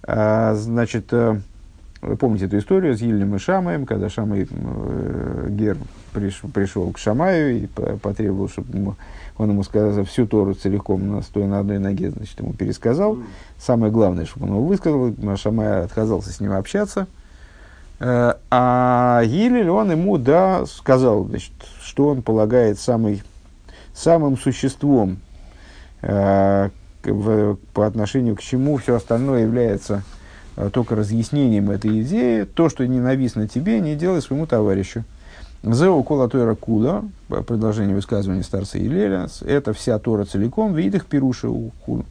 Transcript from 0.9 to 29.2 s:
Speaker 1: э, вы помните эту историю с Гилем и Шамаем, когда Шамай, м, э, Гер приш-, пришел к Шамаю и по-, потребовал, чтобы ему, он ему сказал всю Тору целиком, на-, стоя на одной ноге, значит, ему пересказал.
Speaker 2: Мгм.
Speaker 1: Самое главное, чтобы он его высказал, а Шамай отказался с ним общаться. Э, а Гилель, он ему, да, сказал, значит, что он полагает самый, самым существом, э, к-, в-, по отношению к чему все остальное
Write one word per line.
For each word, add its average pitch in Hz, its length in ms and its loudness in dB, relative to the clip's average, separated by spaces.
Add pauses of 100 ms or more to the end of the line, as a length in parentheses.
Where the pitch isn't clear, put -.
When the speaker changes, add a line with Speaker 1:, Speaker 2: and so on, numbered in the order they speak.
Speaker 1:
э, 117 280 2 (640)
вы 107 160 -4
помните 104 280 0
эту 101 120 0
историю 160 400 2
с - 20 -8
Гилем 104 360 0
и 95 40 -2
Шамаем, 175 460 -2
когда 101 240 -2
Шамай, 104 320 -2
м, - 100 -2
э, - 1000 -6
Гер 101 260 0 (360)
приш-, 101 400 -6
пришел 98 380 -2
к - 60 -10
Шамаю 147 640 0
и - 40 -8
по-, 110 300 -6
потребовал, 101 520 -2
чтобы - 280 -8
ему, 98 180 -4 (420)
он 107 120 0
ему 101 140 0
сказал 104 400 0
всю 113 240 0
Тору 98 260 2
целиком, 98 560 -2
на-, 104 120 -4
стоя 101 260 -4
на 101 120 0
одной 101 200 -2
ноге, 98 320 -2
значит, 110 280 -12
ему - 140 -6
пересказал. 147 600 0
Speaker 2:
Мгм. 120 120 -12 (300)
Speaker 1:
Самое 113 340 2
главное, 92 340 4
чтобы - 220 -8
он 95 40 -2
его 107 140 0
высказал, 151 480 2 (120)
а 98 120 -2
Шамай 107 460 0
отказался 101 480 -2
с - 100 -10
ним 101 100 -2
общаться. 196 560 -4 (920)
Э, 120 340 2 (180)
а 123 720 4
Гилель, 208 440 2
он 202 220 2
ему, 175 260 2
да, 175 480 4
сказал, 127 580 2
значит, - 300 -8 (280)
что - 280 0
он 131 120 0
полагает 110 580 4
самый, 110 440 0 (680)
самым 151 440 2
существом, 131 840 0 (840)
э, 98 680 2 (320)
к-, - 60 -6
в-, 104 480 0 (180)
по 107 140 2
отношению 110 480 -2
к - 60 -14
чему 139 340 0
все 123 200 0
остальное 120 480 0